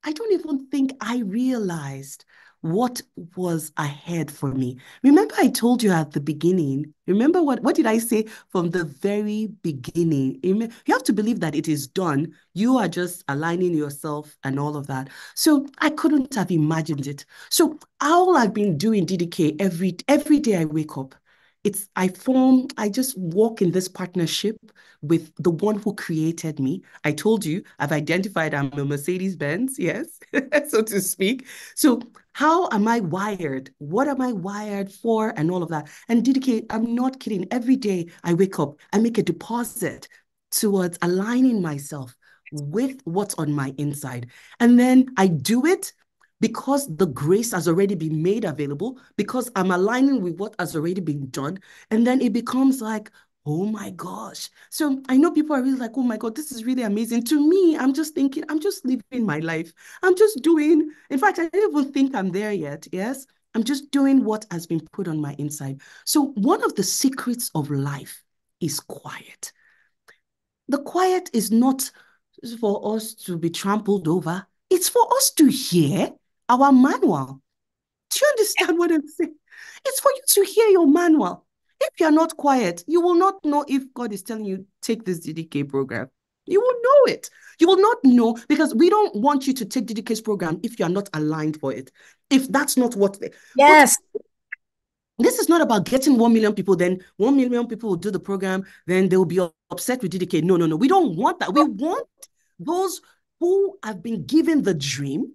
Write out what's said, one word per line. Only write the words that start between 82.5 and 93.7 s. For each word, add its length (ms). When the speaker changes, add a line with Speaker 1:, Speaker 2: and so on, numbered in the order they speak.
Speaker 1:
you 140
will 140
not 280
know 240
if 260
God 200
is 100
telling 220
you, 200
"Take 220
this 160
D 140
D 100
K 220
program." 440
You 160
will 200
know 320
it. 160
You 80
will 140
not 240
know, 320
because 260
we 160
don't 260
want 300
you 100
to 100
take 220
D 60
D 80
K's 200
program 420
if 160
you're 80
not 260
aligned 460
for 140
it. 180
If 200
that's 280
not 180
what 240
they, 120
Speaker 2:
Yes. 400